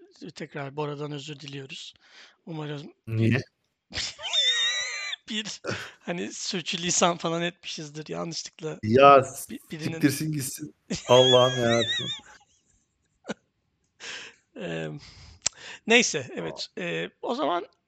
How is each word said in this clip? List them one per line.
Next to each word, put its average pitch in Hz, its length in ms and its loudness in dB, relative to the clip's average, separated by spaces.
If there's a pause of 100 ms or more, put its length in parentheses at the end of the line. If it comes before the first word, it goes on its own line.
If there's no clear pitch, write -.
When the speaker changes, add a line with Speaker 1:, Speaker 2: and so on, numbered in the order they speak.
(340)
Speaker 1:
tekrar 143 420 -12
Bora'dan 147 360 -6
özür 143 280 -12
diliyoruz. 139 540 -14 (520)
Umarım 151 460 -10 (140)
Speaker 2:
Niye? 113 340 2 (500)
Speaker 1:
<laughs> - 1400 -4
bir, 214 320 -6 (400)
hani, 185 320 -6
sürçülisan 175 840 0
falan 170 260 -2
etmişizdir 156 640 -8
yanlışlıkla. 165 760 -8
Speaker 2:
Ya, 135 400 10 (280)
Speaker 1:
Bi-, - 100 -12 (100)
birinin 160 360 -2
Speaker 2:
siktirsin 156 260 0
gitsin. 151 420 -8 (140)
Speaker 1:
<laughs> - 180 -8
Speaker 2:
Allah'ım 127 520 8
yarabbim. 117 560 0 (2500)
Speaker 1:
Emm, 160 420 -8 (880)
neyse, 208 500 4
Speaker 2:
Aa. 165 240 -8
Speaker 1:
evet. - 160 -10
Eee, 170 340 -6 (120)
o 269 120 -4
zaman, 320 320 -2 (220)